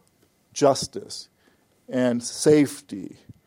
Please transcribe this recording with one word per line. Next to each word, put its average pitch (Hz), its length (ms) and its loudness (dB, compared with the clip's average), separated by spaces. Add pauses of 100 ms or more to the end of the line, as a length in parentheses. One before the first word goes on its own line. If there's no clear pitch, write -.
(540)
justice - 760 -2 (600)
and 123 340 -2
safety - 960 0 (280)